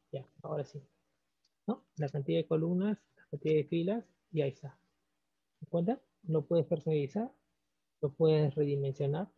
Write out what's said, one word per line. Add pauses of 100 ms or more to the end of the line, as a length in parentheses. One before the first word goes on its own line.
(120)
Ya, (160)
ahora
sí. (880)
¿No? (120)
La
cantidad
de
columnas, (160)
la
cantidad
de
filas, (260)
y
ahí
está. (800)
¿Te
das
cuenta? (260)
Lo
puedes
personalizar, (680)
lo
puedes
redimensionar, (100)